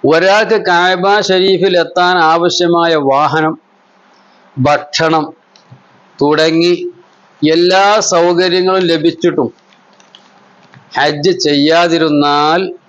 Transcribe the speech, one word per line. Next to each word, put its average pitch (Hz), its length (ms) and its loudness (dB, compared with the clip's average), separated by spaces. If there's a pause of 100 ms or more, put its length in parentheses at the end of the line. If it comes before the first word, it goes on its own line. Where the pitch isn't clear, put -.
(120)
ഒരാൾക്ക് 202 480 2 (100)
കാബ 185 460 0 (160)
ഷരീഫിൽ 185 420 0 (120)
എത്താൻ 180 300 0 (160)
ആവശ്യമായ 170 640 0 (160)
വാഹനം, 151 460 0 (1080)
ഭക്ഷണം 156 560 -2 (1000)
തുടങ്ങി 160 520 2 (720)
എല്ലാ 175 420 2 (240)
സൗകര്യങ്ങളും 180 800 0
ലഭിച്ചിട്ടും 165 580 -2 (1500)
ഹജ്ജ് 151 360 0 (120)
ചെയ്യാതിരുന്നാൽ 151 1160 0 (280)